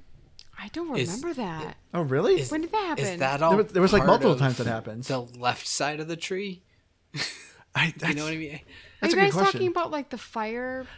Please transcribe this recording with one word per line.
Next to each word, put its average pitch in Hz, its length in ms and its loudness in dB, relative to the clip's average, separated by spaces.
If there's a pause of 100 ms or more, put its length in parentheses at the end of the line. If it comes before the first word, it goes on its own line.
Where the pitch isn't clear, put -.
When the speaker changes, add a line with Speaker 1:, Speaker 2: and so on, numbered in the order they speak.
(600)
Speaker 1:
I 202 120 -14
don't 320 240 -6
Speaker 2:
Is 151 120 0
Speaker 1:
remember 294 260 -4
that. 165 420 -8 (160)
Speaker 3:
Oh, - 80 0
really? 151 400 4
Speaker 2:
is, 127 100 -6
Speaker 1:
When 311 100 -2
did 339 120 -6
that 381 260 -2
Speaker 2:
is 233 60 0
Speaker 1:
happen? 180 160 -2
Speaker 2:
that 139 200 0
all 165 100 6
Speaker 3:
There 208 120 6
was, - 100 -8
there 180 80 4
was, 190 120 6
like, 202 80 6
Speaker 2:
part - 80 2
Speaker 3:
multiple 233 240 6
Speaker 2:
of 127 60 0
Speaker 3:
times 131 180 2
that 117 100 -2
happens. 113 400 -6
Speaker 2:
the 135 140 0
left 120 440 -4
side 151 360 -2
of 156 80 -8
the 165 80 -6
tree? 185 460 -8 (500)
<laughs> - 20 -10 (600)
Speaker 3:
I, 143 100 2
Speaker 2:
You 160 120 -2
Speaker 3:
that's, 151 180 -2
Speaker 2:
know 147 100 -4
what 160 80 -4
I - 20 -4
mean? 156 240 -10 (400)
Speaker 3:
that's 214 140 2
Speaker 1:
Are - 40 2
Speaker 3:
a 392 40 6
Speaker 1:
you 403 60 8
Speaker 3:
good 403 40 2
Speaker 1:
guys 381 100 2
Speaker 3:
question. 392 120 6
Speaker 1:
talking 370 160 0
about, 339 220 -2
like, 285 180 -4
the 247 80 -8
fire? 247 680 -8 (120)